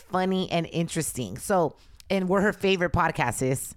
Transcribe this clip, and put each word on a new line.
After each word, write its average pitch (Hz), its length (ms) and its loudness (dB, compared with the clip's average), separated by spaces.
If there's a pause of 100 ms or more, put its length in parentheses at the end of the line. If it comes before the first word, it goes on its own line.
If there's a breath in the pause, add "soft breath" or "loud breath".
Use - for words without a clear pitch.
(100)
funny, 185 400 0
and 170 200 0
interesting. 143 680 -4
So, 175 380 0 (340 soft breath)
and 190 180 0
we're 190 140 2
her 214 100 2
favorite 180 400 0
podcast, 160 440 2
sis. 131 400 -2